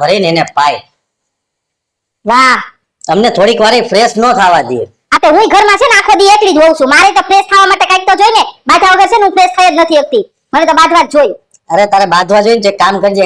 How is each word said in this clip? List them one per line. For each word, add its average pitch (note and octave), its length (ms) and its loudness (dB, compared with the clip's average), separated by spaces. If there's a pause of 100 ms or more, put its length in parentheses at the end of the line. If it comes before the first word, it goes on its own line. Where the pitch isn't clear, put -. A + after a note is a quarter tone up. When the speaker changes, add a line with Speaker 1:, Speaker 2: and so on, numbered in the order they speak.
Speaker 1:
ભરીને F3 280 -2
એને E3 160 -2 (100)
પાય. C#3+ 260 -2 (1400)
Speaker 2:
વાહ. B3 360 0 (440)
Speaker 1:
તમને G#3 320 0
થોડીક G#3 280 0
વારે A#3 260 0
ફ્રેશ A3+ 320 0
નો B3 160 2
થવા F3 320 2
દે. B2 100 -4 (340)
Speaker 2:
આ D#4 80 0
તો E4+ 120 2
હુંય F#4+ 180 2
ઘરમાં G4+ 280 2
છે C#5+ 100 2
ને A4 80 0
આખો - 220 0
દી G4 140 4
એકલી G#4 220 2
જ - 60 2
હોઉં D#4+ 160 2
છું. C4+ 160 -2
મારે F#4+ 240 2
તો F#4 100 2
ફ્રેશ G4 220 0
થવા G4 200 2
માટે F#4+ 200 -2
કાંઈક F#4+ 180 -2
તો F#4+ 120 2
જોઈએ A4 180 2
ને. - 40 2 (260)
બાધા F4 260 2
વગર F#4 160 2
છે A4+ 100 0
ને G4+ 60 2
હું F#4 100 -4
ફ્રેશ F4+ 220 2
થઈ F#4 120 2
જ D4+ 100 -2
નથી E4 200 0
શકતી. C4 240 -2 (280)
મને D4+ 140 0
તો D#4+ 140 0
બાધવા E4 240 0
જ - 100 -8
જોઈએ. C4 220 0 (340)
Speaker 1:
અરે F#3+ 220 0
તારે G3 220 0
બાધવા F#3 300 0
જોઈએ A3+ 140 0
ને, G3+ 80 -4
જે G3+ 60 0 (100)
કામ F#3+ 200 -2
કરજે G3 240 0